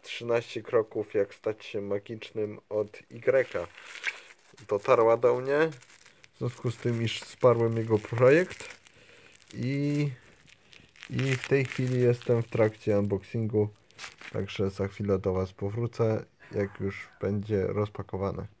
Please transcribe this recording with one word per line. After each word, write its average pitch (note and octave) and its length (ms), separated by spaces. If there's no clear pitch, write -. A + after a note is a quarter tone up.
Trzynaście A#2 560
kroków, A2 520
jak G2+ 200
stać - 300
się G#2 160
magicznym, G#2 880
od G#2 420
Igreka. A#2+ 560
Dotarła A2+ 480
do A#2+ 200
mnie, C#3+ 340
w - 40
związku B2 320
z - 60
tym, A#2 260
iż A2+ 180
wsparłem A#2 560
jego A2+ 220
projekt C3 720
i, C#3+ 560
i C3 260
w - 120
tej C3+ 160
chwili B2+ 360
jestem A#2+ 420
w - 60
trakcie G#2+ 500
unboxingu, G#2 720
także G2 380
za G2 180
chwilę G2+ 300
do F#2+ 140
was F#2 200
powrócę, A2 720
jak G2+ 280
już - 280
będzie G2+ 460
rozpakowane. G2 800